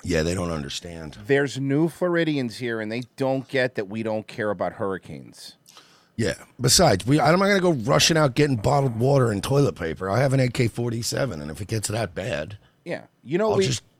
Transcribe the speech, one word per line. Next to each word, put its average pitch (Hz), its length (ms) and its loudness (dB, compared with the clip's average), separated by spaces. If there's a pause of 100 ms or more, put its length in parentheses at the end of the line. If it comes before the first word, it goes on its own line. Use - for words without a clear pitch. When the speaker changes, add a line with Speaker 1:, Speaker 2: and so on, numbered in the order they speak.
Speaker 1:
Yeah, 82 180 0
they 85 100 0
don't 87 200 -4
understand. 80 760 -10
Speaker 2:
There's 139 320 2
new 139 300 0
Floridians 156 680 -2
here, 117 220 -4
and 107 100 -6
they 120 120 -6 (140)
don't 135 320 -4
get 127 260 -2
that 104 140 -6
we 110 160 -6
don't 110 240 -4
care 107 240 -4
about 92 220 -4
hurricanes. 82 840 -10 (580)
Speaker 1:
Yeah. 110 200 -2 (260)
Besides, 120 440 4
we, 139 140 4
I'm 151 220 4
not 196 80 4
gonna 202 120 4
go 175 120 4
rushing 147 440 2
out 147 200 2
getting 147 220 4
bottled 131 420 2
water 127 320 4
and 98 100 0
toilet 135 320 2
paper. 85 340 -6
I 104 120 2
have 135 120 2
an 135 60 4
A 131 120 4
K 120 180 0
forty-seven, 117 760 -4
and 73 80 -10
if 78 100 -12
it 98 60 -10
gets 107 220 -4
that 104 260 -4
bad, 90 440 -6 (260)
Speaker 2:
Yeah. 120 220 -10 (180)
You 151 140 -2
know, 214 120 2
Speaker 1:
I'll 196 80 2
Speaker 2:
we 190 80 2
Speaker 1:
just, 127 160 -2 (180)